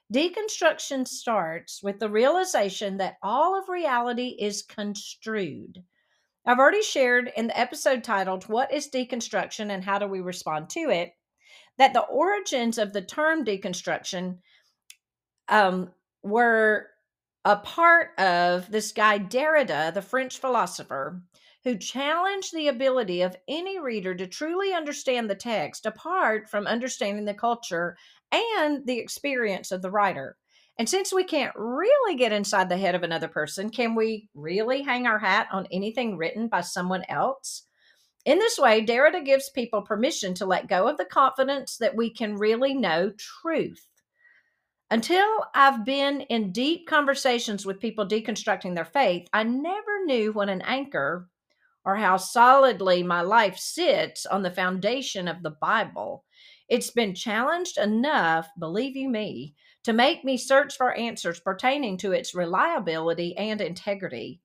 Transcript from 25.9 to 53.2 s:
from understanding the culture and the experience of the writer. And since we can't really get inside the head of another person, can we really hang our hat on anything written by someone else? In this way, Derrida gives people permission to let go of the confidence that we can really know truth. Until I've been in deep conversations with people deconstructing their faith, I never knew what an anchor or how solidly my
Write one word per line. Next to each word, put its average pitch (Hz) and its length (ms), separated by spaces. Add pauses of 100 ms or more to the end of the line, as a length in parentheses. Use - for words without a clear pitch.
from 208 180
understanding 214 580
the 202 100
culture 190 640 (360)
and 311 540
the 247 120
experience 240 720
of 185 120
the 185 80
writer. 185 460 (420)
And 226 100
since 381 240
we 370 120
can't 311 320
really 359 600
get 240 160
inside 202 360
the 180 80
head 185 180
of 175 80
another 165 260
person, 160 420
can 226 240
we 220 400
really 208 480
hang 247 240
our 220 120
hat 208 340
on 190 180
anything 220 460
written 165 320
by 196 120
someone 185 480
else? - 580 (600)
In 320 140
this 466 180
way, 220 260
Derrida 285 400
gives 269 260
people 233 320
permission 214 520
to 190 120
let 185 200
go 190 220
of 302 80
the 359 80
confidence 269 720
that - 180
we 226 160
can 214 240
really 226 400
know 190 420
truth. - 720 (1040)
Until 330 380 (260)
I've 262 300
been 277 380
in 220 280
deep 277 380
conversations 254 760
with 196 140
people 220 260
deconstructing 208 720
their 170 100
faith, 180 480
I 214 120
never 381 600
knew 226 280
what 202 160
an 190 140
anchor 180 640 (560)
or 196 100
how 196 220
solidly 202 880
my 175 160